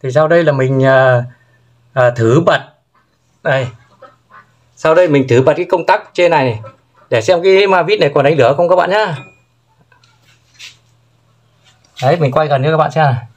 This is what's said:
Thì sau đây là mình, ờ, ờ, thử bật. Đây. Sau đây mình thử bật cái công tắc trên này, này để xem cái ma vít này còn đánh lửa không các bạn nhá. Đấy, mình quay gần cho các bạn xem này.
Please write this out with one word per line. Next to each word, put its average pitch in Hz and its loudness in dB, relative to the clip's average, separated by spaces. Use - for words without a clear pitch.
Thì 131 -6
sau 151 2
đây 170 2
là 151 0
mình, 131 0
ờ, 131 2
ờ, 123 2
thử 123 2
bật. 160 0
Đây. 135 -4
Sau 160 0
đây 180 2
mình 139 0
thử 120 2
bật 147 2
cái 175 -6
công 170 -2
tắc - -2
trên 175 0
này, 147 0
này 110 -6
để 117 0
xem 175 0
cái 190 2
ma 185 0
vít 208 -2
này 143 0
còn 143 2
đánh 151 2
lửa 123 2
không 175 0
các 185 4
bạn 175 0
nhá. 196 -2
Đấy, 139 0
mình 143 -2
quay 151 -2
gần 139 -2
cho 151 0
các 160 -2
bạn 151 0
xem 156 0
này. 120 -2